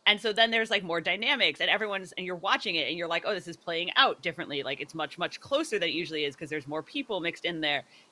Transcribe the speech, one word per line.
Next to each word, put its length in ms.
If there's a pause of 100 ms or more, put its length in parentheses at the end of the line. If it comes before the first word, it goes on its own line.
And 120
so 140
then 160
there's, 220
like, 120
more 160
dynamics 600
and 80
everyone's, 440
and 120
you're 100
watching 400
it 120
and 100
you're 100
like, 200
"Oh, 80
this 120
is 80
playing 400
out 280
differently." 400
Like, 180
it's 140
much, 240
much 200
closer 380
than 120
it 40
usually 320
is 100
'cause 140
there's 180
more 140
people 380
mixed 260
in 160
there 220 (280)